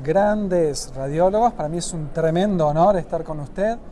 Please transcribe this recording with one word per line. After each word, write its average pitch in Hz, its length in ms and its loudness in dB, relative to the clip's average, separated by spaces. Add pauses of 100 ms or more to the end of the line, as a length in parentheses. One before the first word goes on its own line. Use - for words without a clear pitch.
grandes 175 920 0
radiólogos. 185 600 2
Para 151 160 -4
mí 170 80 -4
es - 160 -6
un 151 180 -6
tremendo 170 560 2
honor 175 280 4
estar 160 280 -4
con 151 160 -8
usted. 208 380 -2 (140)